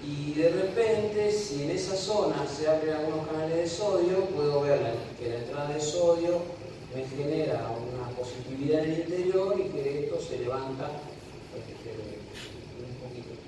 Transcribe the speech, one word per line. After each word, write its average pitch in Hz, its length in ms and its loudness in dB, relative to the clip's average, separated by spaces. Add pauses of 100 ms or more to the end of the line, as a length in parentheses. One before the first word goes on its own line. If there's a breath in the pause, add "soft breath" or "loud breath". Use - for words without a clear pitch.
y 147 280 -4
de 160 160 6
repente, 208 800 4
si 147 320 0
en 156 80 0
esa 185 240 0
zona 156 500 2
se 147 220 0
abren 156 260 4
algunos 156 320 0
canales 156 300 0
de 170 140 2
sodio, 185 560 4
puedo 147 340 2
ver 143 220 4
la, 117 100 0 (260)
que 120 120 -4
la 117 80 -2
entrada 143 320 -4
de 156 100 -2
sodio 170 640 4 (520)
me 135 120 -4
genera 147 680 0
una 123 380 -6
positividad 131 760 0
en 160 80 2
el 165 80 0
interior 185 580 2
y - 120 0
que 147 340 -2
esto - 160 -2
se 123 200 -6
levanta, 135 520 -4 (640)
este, - 360 -10 (880)
un 123 280 -10
poquito. 120 260 -12 (140)